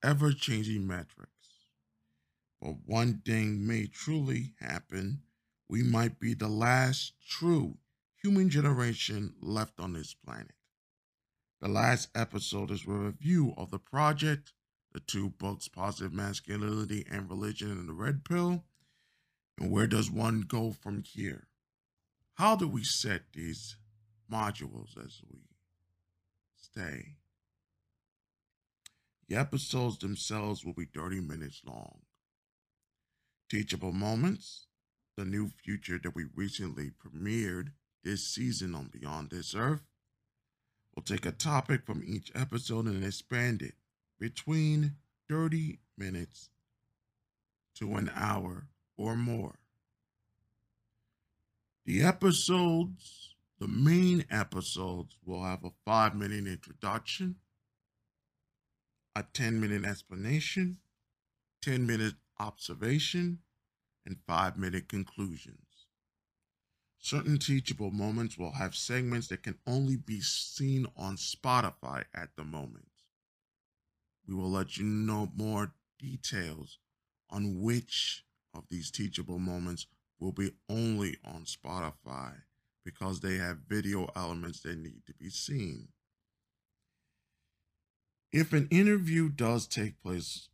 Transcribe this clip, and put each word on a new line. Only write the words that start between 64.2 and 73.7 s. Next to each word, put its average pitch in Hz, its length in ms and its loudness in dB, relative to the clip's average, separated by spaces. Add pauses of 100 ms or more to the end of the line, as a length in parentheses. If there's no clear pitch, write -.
five-minute 90 640 0
conclusions. - 960 -8 (1120)
Certain 147 380 2
teachable 131 540 0
moments 107 460 0
will 85 140 -4
have 101 240 -4
segments 120 540 0
that 95 140 -6
can - 220 -6
only 131 300 4
be 107 240 -4
seen 135 680 0 (100)
on 98 180 -4
Spotify 92 880 0 (100)
at - 220 -12
the 78 80 -10
moment. 71 460 -10 (1400)